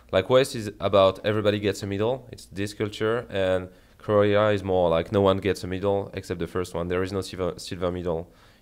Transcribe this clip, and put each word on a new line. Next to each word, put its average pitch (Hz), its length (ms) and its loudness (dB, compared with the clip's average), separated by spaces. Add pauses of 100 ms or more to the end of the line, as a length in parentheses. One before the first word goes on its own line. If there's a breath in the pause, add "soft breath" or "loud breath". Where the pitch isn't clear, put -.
(120 loud breath)
like, 95 180 2
West 127 260 4
is 107 240 -8
about 98 460 4
everybody 104 340 0
gets 101 240 -2
a 101 40 -4
medal. 110 440 -2
It's - 140 -18
this 101 280 -8
culture. 110 560 -2
And 92 400 -2 (280 soft breath)
Korea 104 520 4
is 101 140 0
more 92 260 2
like 82 220 0
no 101 100 4
one 98 160 6
gets 92 260 -2
a 92 40 -8
medal 98 460 -2
except 95 260 -8
the 82 80 -4
first 90 260 -6
one. 85 140 -4
There 90 160 0
is 92 80 -6
no 98 100 -4
silver, 90 360 -6
silver 90 340 -6
medal 87 400 -6 (300 soft breath)